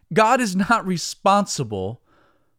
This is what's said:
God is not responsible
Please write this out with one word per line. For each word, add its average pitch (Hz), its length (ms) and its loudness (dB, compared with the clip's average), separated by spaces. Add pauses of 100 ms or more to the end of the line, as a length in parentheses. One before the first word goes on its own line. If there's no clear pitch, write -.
(140)
God 220 280 4
is 202 120 -2
not 196 320 0
responsible 151 1160 -2 (580)